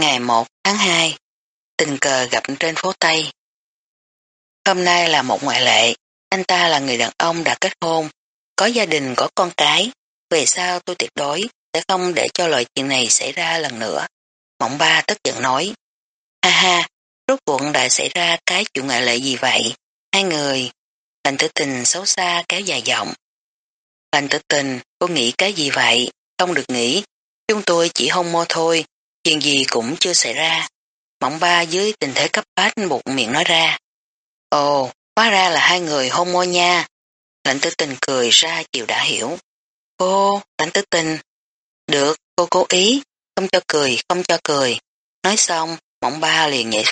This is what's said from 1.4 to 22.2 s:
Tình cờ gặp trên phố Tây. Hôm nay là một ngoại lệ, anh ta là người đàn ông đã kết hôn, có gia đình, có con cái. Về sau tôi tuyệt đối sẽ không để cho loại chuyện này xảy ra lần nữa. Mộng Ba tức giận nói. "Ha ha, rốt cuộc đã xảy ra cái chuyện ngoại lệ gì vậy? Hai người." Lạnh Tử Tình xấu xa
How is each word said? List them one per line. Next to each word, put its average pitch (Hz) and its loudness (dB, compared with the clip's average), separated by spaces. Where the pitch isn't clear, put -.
Tình 147 -2
cờ 131 2
gặp 120 0
trên 165 -2
phố 185 -2
Tây. 160 -2
Hôm 180 2
nay 175 4
là 151 2
một 120 0
ngoại 127 0
lệ, 113 4
anh 190 -2
ta 175 2
là 151 2
người 135 -2
đàn 117 0
ông 165 0
đã - 0
kết 190 -2
hôn, 160 0
có 190 4
gia 233 0
đình, 139 -2
có - 0
con 180 0
cái. 160 2
Về 151 2
sau 180 -2
tôi 180 -8
tuyệt - -6
đối 151 -4
sẽ 165 -2
không 180 0
để 139 0
cho 175 0
loại 131 2
chuyện 135 -4
này 127 0
xảy 131 -2
ra 165 -4
lần 135 -6
nữa. 95 -4
Mộng 123 -4
Ba 160 2
tức 208 -4
giận 120 -4
nói. 143 -2
"Ha 180 2
ha, 175 2
rốt 269 2
cuộc 139 0
đã 127 2
xảy 135 0
ra 175 0
cái 185 0
chuyện 135 -4
ngoại 123 0
lệ 120 2
gì 131 -2
vậy? 117 0
Hai 196 2
người." 139 -2
Lạnh 139 0
Tử 147 0
Tình 135 -2
xấu 185 -2
xa 175 0